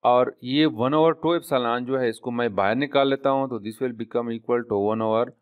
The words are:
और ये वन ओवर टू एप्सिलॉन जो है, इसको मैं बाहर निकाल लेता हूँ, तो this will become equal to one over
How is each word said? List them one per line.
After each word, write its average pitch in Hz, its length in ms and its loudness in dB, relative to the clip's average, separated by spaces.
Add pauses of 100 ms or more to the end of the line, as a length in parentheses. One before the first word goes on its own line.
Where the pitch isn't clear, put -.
और 123 400 2
ये 139 220 2
वन 127 280 0
ओवर 160 180 4
टू 160 220 -2
एप्सिलॉन 123 500 -2
जो 131 140 -2
है, 127 100 0
इसको 113 220 -6
मैं 120 240 -2
बाहर 98 200 0
निकाल 139 340 0
लेता 135 220 0
हूँ, 135 180 0
तो 120 120 -6
this 107 220 -10
will 127 100 -4
become 117 360 -4
equal 117 320 -2
to 107 320 0
one 110 100 -2
over 110 240 2 (160)